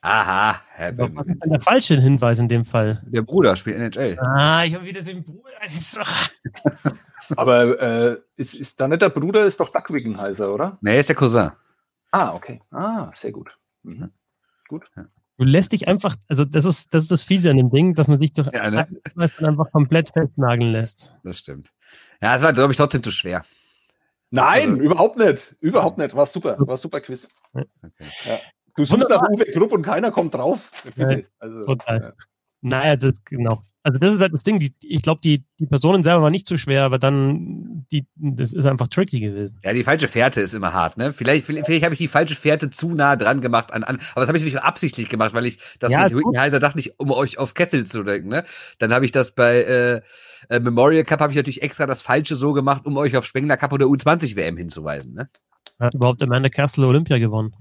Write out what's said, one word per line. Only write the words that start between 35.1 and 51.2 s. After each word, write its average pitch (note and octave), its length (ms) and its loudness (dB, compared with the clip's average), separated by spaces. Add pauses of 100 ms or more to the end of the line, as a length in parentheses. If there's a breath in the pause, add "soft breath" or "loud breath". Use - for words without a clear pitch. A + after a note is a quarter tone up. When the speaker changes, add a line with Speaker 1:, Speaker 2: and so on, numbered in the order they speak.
Speaker 2:
die, D3 220 2 (160)
die D#3+ 60 -2
Personen D3 380 2
selber E3 200 4
waren D3+ 80 4
nicht G3 160 -4
zu F3 100 -2
schwer, C3+ 280 0
aber C3 120 0
dann, C#3+ 960 -2
die, C#3+ 240 -4
das C3 380 -4
ist C3+ 120 -2
einfach C3 220 0
tricky F3+ 320 -2
gewesen. G2+ 420 -6
Speaker 1:
Ja, G2 120 -4
die A#2+ 100 -2
falsche C#3+ 240 0
Fährte B2 320 2
ist F#2+ 140 -4
immer F#2+ 180 -4
hart, E2+ 240 -2
ne? B2+ 160 -4
Vielleicht, C#3 340 0
vielleicht, D3+ 200 -6
vielleicht D#3+ 180 0
habe E3 100 0
ich C#3 40 -8
die E3 100 -4
falsche D3+ 280 0
Fährte D3+ 340 0
zu E3 220 -6
nah C#3+ 260 2
dran A#2+ 240 2
gemacht A#2 320 -2
an, A2+ 100 -6
an, C3 140 -6 (160 loud breath)
aber B2+ 80 -2
das C3 80 0
habe D#3+ 80 2
ich D#3 80 0
nämlich C3+ 180 -4
absichtlich C3 460 -4
gemacht, A2 240 -2
weil A#2 120 -2
ich A#2 140 -8 (200 loud breath)
das A#2+ 120 0
Speaker 2:
Ja, C3+ 80 4
Speaker 1:
mit G3 80 6
Speaker 2:
ist E3+ 60 0
gut. B2+ 140 0
Speaker 1:
Wickenheiser C#3 340 2
dachte, C#3+ 160 0
nicht, - 200 -10
um C#3 140 -2
euch C3 280 -2
auf C3+ 160 -6
Kessel D#3 300 0
zu G#2 180 -8
denken, G2 260 -4
ne? D3+ 160 -4 (340 loud breath)
Dann A2+ 140 0
habe B2+ 100 2
ich B2+ 80 0
das C3 240 0
bei, A#2+ 280 4
äh, B2 380 0 (460 loud breath)
äh, A#2+ 140 0
Memorial B2+ 420 4
Cup D3+ 160 0
habe D3 140 0